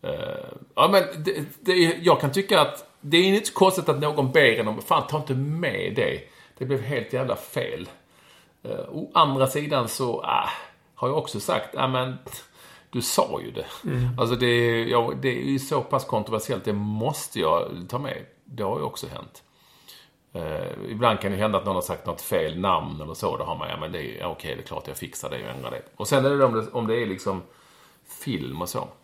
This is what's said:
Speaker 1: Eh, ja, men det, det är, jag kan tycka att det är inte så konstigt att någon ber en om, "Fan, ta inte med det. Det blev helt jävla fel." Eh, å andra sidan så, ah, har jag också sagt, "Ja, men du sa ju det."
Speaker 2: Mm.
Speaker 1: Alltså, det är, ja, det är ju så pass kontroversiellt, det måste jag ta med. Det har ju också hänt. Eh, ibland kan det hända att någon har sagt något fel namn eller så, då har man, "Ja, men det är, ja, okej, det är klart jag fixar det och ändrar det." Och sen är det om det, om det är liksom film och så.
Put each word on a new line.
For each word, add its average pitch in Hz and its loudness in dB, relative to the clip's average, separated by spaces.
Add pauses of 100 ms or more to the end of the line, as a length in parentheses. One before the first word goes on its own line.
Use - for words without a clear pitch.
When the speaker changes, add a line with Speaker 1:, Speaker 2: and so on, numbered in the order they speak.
Speaker 1:
Eh, - -6 (640)
ja, 151 6
men 190 8 (220)
det, 165 -2 (160)
det 180 0
är, 170 6
jag 165 6
kan 139 0
tycka 196 4
att - 0 (100)
det 147 2
är 175 8
inte 196 4
så - -6
konstigt 185 4
att 139 2
någon 143 2
ber 123 8
en 107 2
om, 107 -4
"Fan, 156 2
ta 156 -4
inte 143 -2
med 135 -2
det. 127 0 (380)
Det 131 -6
blev 131 -2
helt 123 -4
jävla 127 -2
fel." - -6 (760)
Eh, - -6 (100)
å 160 -8
andra 139 6
sidan 147 0
så, 123 -2
ah, - 0 (460)
har 123 -4
jag 147 0
också - -6
sagt, - -2
"Ja, 135 0
men 127 -2 (760)
du 127 -2
sa - 0
ju - -10
det." - -8 (240)
Speaker 2:
Mm. 123 0
Speaker 1:
Alltså, 117 2
det 123 2
är, 120 4
ja, 120 2 (100)
det 135 2
är 120 -2
ju 135 2
så 135 0
pass 131 -2
kontroversiellt, 107 -2
det 110 0
måste 107 -2
jag 82 4 (240)
ta 123 -4
med. 131 -8 (200)
Det 113 -8
har 101 0
ju 76 -4
också - -8
hänt. - -14 (920)
Eh, - -6
ibland 110 2
kan 101 0
det 92 -2
hända 104 2
att 92 -2
någon 101 0
har 90 0
sagt - -6
något 78 -6
fel 80 -2
namn 80 0
eller 78 -10
så, 80 -2
då 82 -4
har 82 -4
man, 78 -8
"Ja, 80 -6
men 80 -8
det 87 -6
är, 67 -8
ja, 87 -4
okej, 78 -6
det - -12
är - -14
klart - -10
jag 69 -10
fixar - -10
det 64 -8
och 57 -8
ändrar 64 -8
det." 62 -8 (140)
Och 107 -6
sen 135 4
är 139 6
det 139 6
om 120 4
det, 110 0
om 117 -2
det 113 2
är 110 -2
liksom 95 -4 (840)
film 78 -4
och 87 -6
så. - -6 (160)